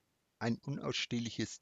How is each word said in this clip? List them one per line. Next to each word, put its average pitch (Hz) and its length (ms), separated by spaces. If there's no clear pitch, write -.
ein 117 180
unausstehliches 120 1040